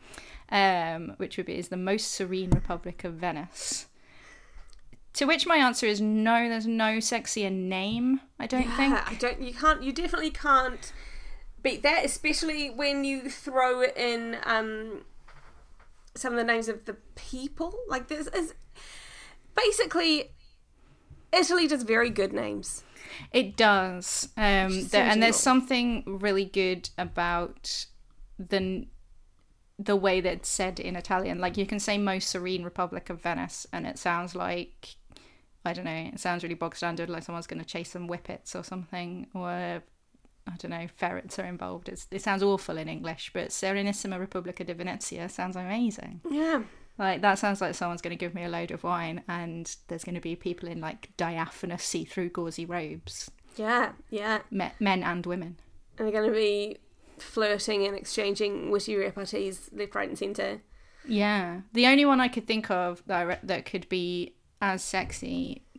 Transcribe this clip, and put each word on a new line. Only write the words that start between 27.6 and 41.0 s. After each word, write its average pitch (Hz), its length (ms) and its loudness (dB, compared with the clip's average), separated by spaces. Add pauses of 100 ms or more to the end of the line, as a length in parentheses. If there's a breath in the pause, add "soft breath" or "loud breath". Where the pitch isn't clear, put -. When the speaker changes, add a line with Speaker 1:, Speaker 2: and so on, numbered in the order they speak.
Speaker 1:
the, 190 480 0 (920)
the 202 160 2
way 190 240 4
that 175 140 2
it's - 160 -6
said 185 320 -2
in 180 160 -4
Italian. 185 420 0
Like, 180 180 0
you 196 80 2
can 202 140 -2
say 202 180 0
most 190 320 0
serene 180 340 -2
Republic 175 460 -4
of 170 120 -8
Venice, 175 500 -4
and 175 160 -6
it - 100 -8
sounds 175 380 -2
like, 175 600 -6 (720 soft breath)
I 170 80 -2
don't 175 120 -8
know, 160 280 -6
it - 60 -12
sounds 175 240 -2
really 175 120 -6
bog 170 200 -4
standard, 170 340 -4
like 165 140 -6
someone's 170 240 -10
gonna 165 180 -10
chase 170 260 -8
some 175 160 -8
whippets - 480 -10
or 175 80 -8
something, 175 720 -10
or, 180 160 -6
I 175 320 -4 (800)
don't 170 120 -10
know, 170 240 -8
ferrets 180 440 -4